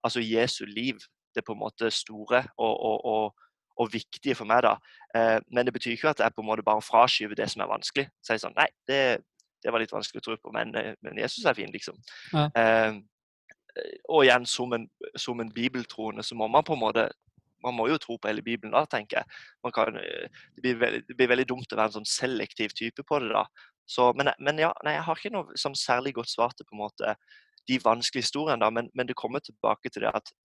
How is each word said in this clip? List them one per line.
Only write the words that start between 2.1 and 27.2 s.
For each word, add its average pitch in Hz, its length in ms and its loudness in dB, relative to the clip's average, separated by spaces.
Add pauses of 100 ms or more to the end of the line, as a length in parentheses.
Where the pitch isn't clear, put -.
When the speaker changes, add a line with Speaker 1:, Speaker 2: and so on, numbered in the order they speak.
Speaker 1:
og, 113 180 0
og, 110 320 -2
og, 107 380 -2 (340)
og 117 120 0
viktige - 440 -4
for 117 80 -10
meg 113 220 4
da. 104 80 6 (420)
Eh, 113 220 4 (120)
men 123 140 0
det 123 80 0
betyr 117 240 -4
ikke 156 140 2
at 147 100 -2
jeg 110 160 2
på 110 60 -8
en 107 80 -6
måte 110 120 0
bare 107 220 4
fraskyver 113 500 6
det 110 160 -2
som 104 140 -6
er 92 60 -4
vanskelig. 110 340 -2 (160)
Så - 140 -2
jeg 110 80 -4
er - 20 -10
sånn, - 140 -6
«Nei, 151 80 4 (200)
det, 135 120 0 (680)
det 117 80 0
var 113 80 2
litt 107 140 -6
vanskelig 104 260 -8
å - 60 -12
tro 113 100 -6
på, - 160 -16
men, 110 240 -4
eh, 110 240 -6
men - 160 -12
Jesus 131 320 -4
er 127 80 2
fin, 101 160 -8
liksom.» - 240 -12 (380)
Speaker 2:
Ja. 151 180 2
Speaker 1:
Eh, 113 460 4 (1120)
og 147 140 8
igjen, 123 180 6
som 123 320 -2
en, 113 80 -4 (320)
som 120 240 -6
en 113 120 -6
bibeltroende, 113 680 -4
så 120 140 -8
må 110 160 -2
man 147 160 6
på 160 80 2
en 120 60 -2
måte, 110 240 2 (580)
man 123 140 -2
må 113 100 2
jo 156 80 2
tro 117 240 -6
på 107 80 -4
hele 107 160 -2
Bibelen 110 300 -6
da, 147 100 4
tenker - 380 -4
jeg. - 40 -14 (380)
Man 123 80 -4
kan, 113 240 0
eh, 80 300 -8 (300)
det - 100 -18
blir 123 160 2
veldig, 117 260 0
det 123 80 -14
blir 123 140 4
veldig 123 180 4
dumt 127 240 -6
å 110 60 0
være 110 160 2
en 107 80 -6
sånn - 100 -6
selektiv 110 640 -2
type - 320 -8
på 147 160 0
det 107 80 -4
da. 104 140 2 (420)
Så, 123 260 6
men, 139 140 2 (100)
men 147 220 0
ja, 156 80 4 (160)
nei, 151 100 0
jeg 160 140 -4
har 160 80 0
ikke 302 160 -10
noe 190 260 -6
sånn 139 160 -4
særlig 131 400 0
godt 120 160 -6
svar 120 220 2
til - 160 -20
på 107 80 -16
en 104 80 -6
måte 107 300 -4 (540)